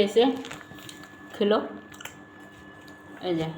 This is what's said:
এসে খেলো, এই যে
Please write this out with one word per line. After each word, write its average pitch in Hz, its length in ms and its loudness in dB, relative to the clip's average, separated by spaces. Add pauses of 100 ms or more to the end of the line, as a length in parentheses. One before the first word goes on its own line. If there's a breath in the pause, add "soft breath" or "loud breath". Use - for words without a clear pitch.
এসে 226 200 6 (1080)
খেলো, 202 240 4 (1700)
এই 180 120 2
যে 160 120 0 (100)